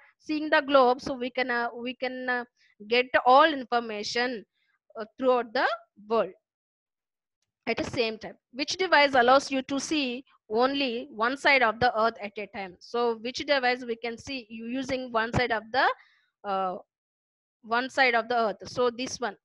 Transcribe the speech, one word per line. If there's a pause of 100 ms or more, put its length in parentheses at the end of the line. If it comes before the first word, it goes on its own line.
(180)
seeing
the
globe,
so
we
can,
uh,
we
can,
uh, (440)
get (180)
all
information, (540)
uh, (140)
throughout
the (420)
world (1300)
at
the
same
time. (160)
Which
device
allows
you
to
see (260)
only
one
side
of
the
earth
at
a
time?
So
which
device
we
can
see
u-,
using
one
side
of (100)
the, (580)
uh, (840)
one
side
of
the
earth?
So
this
one,